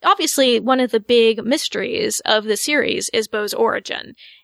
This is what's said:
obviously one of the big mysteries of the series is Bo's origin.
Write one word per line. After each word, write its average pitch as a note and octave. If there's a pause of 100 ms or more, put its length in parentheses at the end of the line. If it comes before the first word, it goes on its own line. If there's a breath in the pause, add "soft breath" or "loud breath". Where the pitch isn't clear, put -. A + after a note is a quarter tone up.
obviously D4+
one B3+
of B3+
the A3+
big A3+
mysteries G#3+
of G#3+
the G#3+
series -
is G#3+
Bo's G#3
origin. - (280 loud breath)